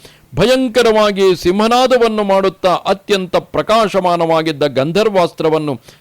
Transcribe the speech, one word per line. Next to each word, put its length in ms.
ಭಯಂಕರವಾಗಿ 1000
ಸಿಂಹನಾದವನ್ನು 880
ಮಾಡುತ್ತಾ 460
ಅತ್ಯಂತ 640
ಪ್ರಕಾಶಮಾನವಾಗಿದ್ದ 1300
ಗಂಧರ್ವಾಸ್ತ್ರವನ್ನು 1160